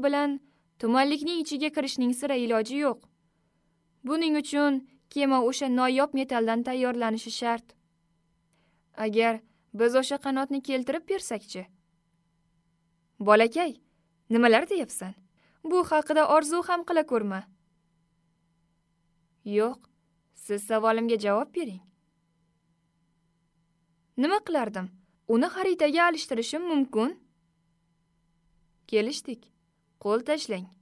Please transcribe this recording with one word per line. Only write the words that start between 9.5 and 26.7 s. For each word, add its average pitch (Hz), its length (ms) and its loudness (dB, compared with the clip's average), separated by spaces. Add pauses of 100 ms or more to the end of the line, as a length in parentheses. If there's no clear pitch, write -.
biz 233 220 2
o'sha 262 300 0
qanotni 269 360 -2
keltirib 269 480 -4
bersakchi?" 226 540 -8 (1600)
"Bolakay, 226 520 4 (580)
nimalar 240 400 6
deyapsan? 220 440 -6 (520)
Bu 339 120 2 (140)
haqida 302 320 2 (120)
orzu 320 320 2
ham 349 220 -2
qila 330 220 2
ko'rma." 208 300 -2 (2000)
"Yo'q, 214 340 0 (640)
siz 202 140 -4 (100)
savolimga 226 560 2
javob 208 300 0
bering." 233 280 -8 (2250)
"Nima 330 300 2
qilardim? 214 400 -4 (420)
Uni 233 260 4
xaritaga 349 540 2
alishtirishim 294 640 -4